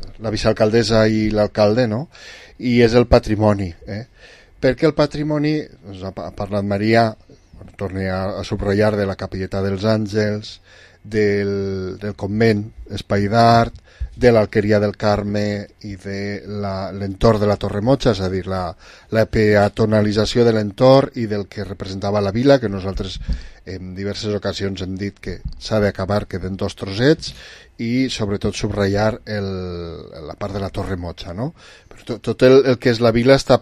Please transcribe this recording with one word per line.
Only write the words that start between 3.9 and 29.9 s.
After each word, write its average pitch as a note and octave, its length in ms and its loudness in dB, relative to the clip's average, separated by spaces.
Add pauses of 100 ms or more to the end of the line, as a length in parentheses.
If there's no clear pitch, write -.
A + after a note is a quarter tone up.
Perquè C3+ 300 0
el D3 60 0
patrimoni, D3+ 640 -2 (240)
doncs, F#2+ 180 -16
ha F#2+ 80 -8
pa-, F#2 160 -10
ha - 80 -12
parlat G2+ 320 -4
Maria, A2 380 2 (480)
bueno, F#2 240 -20
torne F#2+ 340 -6
a, F#2+ 140 -4 (160)
a G2+ 40 -8
subratllar G#2 520 0
de G2+ 100 0
la F#2+ 80 -4
Capelleta F#2+ 480 -6
dels G2 240 -2
Àngels, G#2+ 720 -2 (480)
del, G2+ 960 -2
del G2+ 160 -8
convent, G#2+ 480 0 (260)
Espai G2+ 400 -2
d'Art, A#2 480 4 (380)
de B2 180 6
l'Alqueria G#2 480 2
del G#2 160 -2
Carme G#2 680 -2 (140)
i G#2 120 -12
de G2 480 -10
la, G2 480 -8
l'entorn G2+ 480 2
de G#2 80 2
la G2+ 100 2
Torre G2+ 240 -4
Motxa, A#2 360 2
és G2 40 -6
a F#2 80 -2
dir, F#2 220 -4
la, F#2 140 -4 (500)
la A2 120 4
peatonalització G#2+ 1200 2
de A2+ 120 4
l'entorn B2+ 580 4
i A2+ 160 -4
del G2+ 160 -4
que - 160 -12
representava G2 580 -4
la G2 140 0
vila, C3+ 240 6
que A#2+ 100 -4
nosaltres F#2+ 520 -6 (440)
en F#2 300 -12
diverses G2+ 400 -6
ocasions G2 480 -4
hem F#2+ 160 -6
dit G2+ 240 -8
que F2+ 160 -10 (240)
s'ha A2 160 -2
d'acabar, G2+ 480 -2
que F#2 160 -8
den F#2+ 160 -6
dos G2+ 160 -6
trossets, A#2+ 560 0 (480)
i B2 320 -2
sobretot G2+ 480 -4
subratllar G2+ 640 0 (100)
el, G2+ 160 -6 (800)